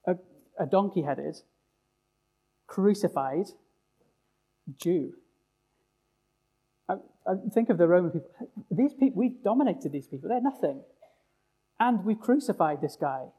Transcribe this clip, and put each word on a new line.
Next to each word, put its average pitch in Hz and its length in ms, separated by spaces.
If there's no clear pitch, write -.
A, 180 100
a 156 100
donkey-headed, 156 720
crucified 185 800
Jew. 170 380
I, 185 60
I 185 80
think 233 180
of 175 80
the 170 100
Roman 175 240
people. - 180
These 262 240
people, 262 260
we've 247 220
dominated 214 480
these 143 160
people. 143 220
They're 240 120
nothing. 175 420
And 226 240
we've 214 160
crucified 180 600
this 151 140
guy. 135 320